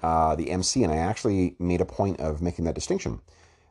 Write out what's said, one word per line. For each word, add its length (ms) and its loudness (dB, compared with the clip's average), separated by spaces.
uh, 320 2
the 160 -2
M 120 -2
C, 200 2
and 100 2
I 40 2
actually 640 0
made 220 2
a 60 0
point 340 -2
of 220 -2
making 240 -2
that 80 0
distinction. 460 -4